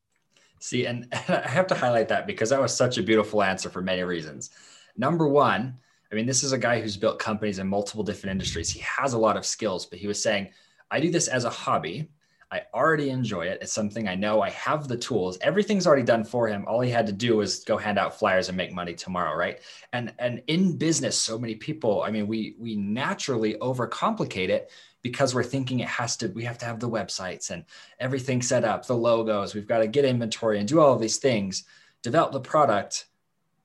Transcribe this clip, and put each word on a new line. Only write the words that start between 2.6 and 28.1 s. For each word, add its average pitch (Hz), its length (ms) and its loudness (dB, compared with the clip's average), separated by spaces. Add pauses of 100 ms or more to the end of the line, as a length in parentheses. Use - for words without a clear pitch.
was - 160 0
such 123 220 2
a 104 60 0
beautiful 107 360 4
answer 95 300 0
for 92 120 -8
many 92 200 0
reasons. 78 480 -6 (460)
Number 151 320 2
one, 127 500 4 (320)
I 104 40 -6
mean, 110 120 0
this 131 180 0
is 135 80 -2
a 131 60 2
guy 117 220 2
who's 107 160 -6
built 107 220 0
companies 104 400 -2
in 95 80 -4
multiple 101 380 -2
different 98 260 -6
industries. 90 400 -4
He - 80 -8
has 131 340 -2
a 117 60 0
lot 107 180 4
of 95 80 -6
skills, 95 420 -4
but 87 120 -14
he 101 80 -8
was 101 160 -4
saying, 101 280 0 (380)
"I 120 120 -2
do 170 100 2
this 165 160 0
as 120 180 0
a 113 60 -2
hobby. 104 580 -2 (440)
I 92 100 -4 (100)
already 147 380 2
enjoy 101 380 -2
it. 98 120 -4
It's 101 120 -8
something 107 340 -4
I 92 80 -2
know. 107 260 2
I 98 100 0
have 143 360 -2
the 123 100 -4
tools. 92 440 -2
Everything's 202 440 2
already 143 200 6
done 120 180 4
for 117 240 0
him. 101 220 -2
All 113 120 0
he 123 120 0
had 117 160 2
to 101 40 -2
do 110 260 2
was 101 260 0
go 110 120 2
hand 104 220 0
out 92 180 0
flyers 92 300 4
and 90 100 -6
make 90 160 -4
money 87 220 -6
tomorrow," 85 420 -4
right? 92 220 -2 (340)
And, 120 280 -4
and 123 260 -4
in 165 320 2
business, 143 400 0
so 113 220 -2
many 110 160 -6
people, 110 480 0
I 101 80 -2
mean, 104 160 -2
we, 110 280 -4
we 113 200 -8
naturally 110 800 -2
overcomplicate 127 920 -2
it - 220 -2 (320)
because 127 320 0
we're 123 80 2
thinking 127 380 -2
it - 80 -4
has - 300 -4
to, 113 100 -4
we 113 160 -8
have 120 140 -8
to 120 80 -8
have 113 120 -6
the 117 100 -4
websites 98 600 -6
and 85 140 -10 (340)
everything 127 440 -2